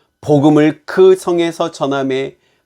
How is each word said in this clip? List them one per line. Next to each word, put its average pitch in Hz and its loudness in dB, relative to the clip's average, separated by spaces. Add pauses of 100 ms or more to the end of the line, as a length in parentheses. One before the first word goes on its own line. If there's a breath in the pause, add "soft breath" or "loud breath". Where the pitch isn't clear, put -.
(220)
복음을 151 2
그 190 2
성에서 170 -4
전함에 139 -6 (280)